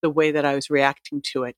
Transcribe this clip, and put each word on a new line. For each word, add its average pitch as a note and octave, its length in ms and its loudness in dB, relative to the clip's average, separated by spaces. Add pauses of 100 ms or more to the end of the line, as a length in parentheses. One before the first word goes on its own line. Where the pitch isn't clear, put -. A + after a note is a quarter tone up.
the E3 80 2
way D#3 220 2
that D3 140 0
I C#3 100 0
was C#3 140 -6
reacting C#3+ 520 0 (120)
to C3 100 -2
it. B2 140 -8